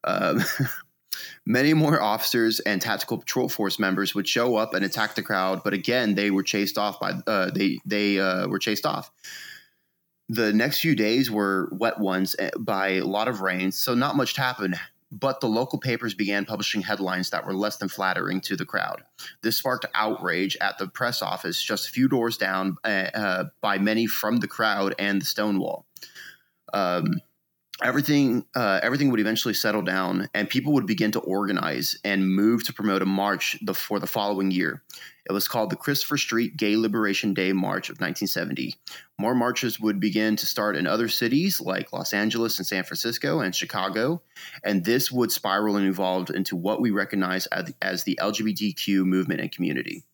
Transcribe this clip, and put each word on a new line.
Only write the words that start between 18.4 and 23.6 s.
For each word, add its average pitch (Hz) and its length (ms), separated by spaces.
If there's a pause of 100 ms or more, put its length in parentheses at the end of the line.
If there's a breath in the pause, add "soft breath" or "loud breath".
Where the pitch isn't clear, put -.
to - 140
the 85 100
crowd. - 380 (400 loud breath)
This 110 140
sparked 127 360
outrage 92 680
at 98 200
the 98 80
press 120 340
office 92 400
just - 260
a - 40
few 131 180
doors 117 260
down, 95 480
eh, 98 300
uh, 98 300 (180)